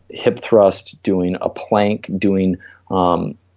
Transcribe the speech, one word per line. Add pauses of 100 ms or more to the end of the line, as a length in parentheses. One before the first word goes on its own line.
(100)
hip
thrust,
doing
a
plank,
doing, (320)
um, (200)